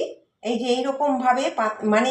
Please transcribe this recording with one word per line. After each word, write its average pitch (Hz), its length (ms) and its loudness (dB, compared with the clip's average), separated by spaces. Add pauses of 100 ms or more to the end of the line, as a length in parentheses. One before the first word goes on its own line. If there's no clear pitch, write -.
(440)
এই 233 140 -2
যে 247 100 -4
এইরকমভাবে 262 840 0
পাত-, 220 360 -4
মানে 220 260 2